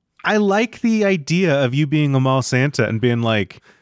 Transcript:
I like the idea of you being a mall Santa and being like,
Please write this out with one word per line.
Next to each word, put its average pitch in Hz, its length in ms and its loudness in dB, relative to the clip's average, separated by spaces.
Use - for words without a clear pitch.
I 196 120 0
like 214 440 0
the 220 240 0
idea 180 480 0
of 123 120 -2
you 147 140 0
being 147 260 0
a 131 60 2
mall 131 200 2
Santa 127 480 0
and 110 120 -2
being 120 200 0
like, 110 400 -2